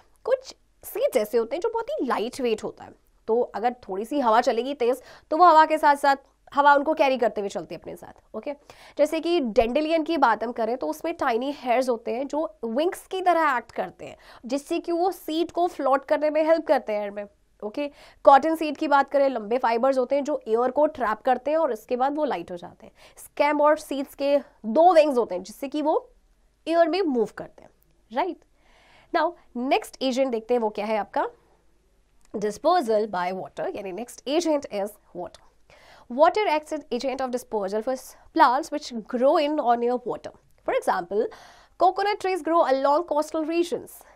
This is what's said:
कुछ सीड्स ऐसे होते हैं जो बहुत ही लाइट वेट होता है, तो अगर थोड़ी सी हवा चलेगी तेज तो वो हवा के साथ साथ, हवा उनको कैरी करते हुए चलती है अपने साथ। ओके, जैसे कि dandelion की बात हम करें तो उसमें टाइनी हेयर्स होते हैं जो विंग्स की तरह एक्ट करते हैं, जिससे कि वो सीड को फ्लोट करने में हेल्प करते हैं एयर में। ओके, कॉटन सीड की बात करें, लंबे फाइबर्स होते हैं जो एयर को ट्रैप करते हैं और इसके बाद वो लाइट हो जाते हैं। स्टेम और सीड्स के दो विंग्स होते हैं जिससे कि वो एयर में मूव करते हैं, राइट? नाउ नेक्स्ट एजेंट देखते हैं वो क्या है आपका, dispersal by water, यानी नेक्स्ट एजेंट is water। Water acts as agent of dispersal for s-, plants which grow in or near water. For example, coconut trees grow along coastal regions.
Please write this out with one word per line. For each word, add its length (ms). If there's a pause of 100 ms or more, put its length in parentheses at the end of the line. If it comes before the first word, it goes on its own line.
(240)
कुछ 320 (280)
सीड्स 340
ऐसे 200
होते 180
हैं 60
जो 80
बहुत 200
ही 160
लाइट 360
वेट 220
होता 200
है, 80 (360)
तो 140
अगर 320
थोड़ी 320
सी 140
हवा 220
चलेगी 320
तेज 280 (280)
तो 80
वो 80
हवा 200
के 120
साथ 180
साथ, 200 (380)
हवा 200
उनको 200
कैरी 240
करते 240
हुए 80
चलती 260
है 60
अपने 140
साथ। 400
ओके, 180 (440)
जैसे 220
कि 220
dandelion 640
की 100
बात 260
हम 80
करें 260
तो 100
उसमें 260
टाइनी 380
हेयर्स 380
होते 220
हैं 160
जो 380
विंग्स 420
की 140
तरह 360
एक्ट 140
करते 340
हैं, 120 (280)
जिससे 340
कि 120
वो 200
सीड 400
को 160
फ्लोट 380
करने 240
में 140
हेल्प 240
करते 260
हैं 80
एयर 100
में। 140 (380)
ओके, 240 (360)
कॉटन 320
सीड 220
की 100
बात 240
करें, 180
लंबे 280
फाइबर्स 400
होते 180
हैं 80
जो 240
एयर 240
को 140
ट्रैप 360
करते 300
हैं 60
और 140
इसके 240
बाद 200
वो 100
लाइट 260
हो 60
जाते 280
हैं। 80 (240)
स्टेम 440
और 160
सीड्स 380
के 220 (280)
दो 280
विंग्स 240
होते 180
हैं 80
जिससे 240
कि 140
वो 280 (580)
एयर 200
में 140
मूव 360
करते 260
हैं, 60 (440)
राइट? 240 (760)
नाउ 200 (240)
नेक्स्ट 440
एजेंट 300
देखते 220
हैं 80
वो 80
क्या 160
है 120
आपका, 320 (1080)
dispersal 720
by 260
water, 420
यानी 160
नेक्स्ट 360
एजेंट 460
is 160 (280)
water। 300 (640)
Water 380
acts 240
as 180
agent 300
of 120
dispersal 500
for 100
s-, 240 (180)
plants 380
which 220 (140)
grow 280
in 240
or 160
near 220
water. 340 (320)
For 100
example, 540 (500)
coconut 440
trees 200
grow 200
along 460
coastal 360
regions. 600 (120)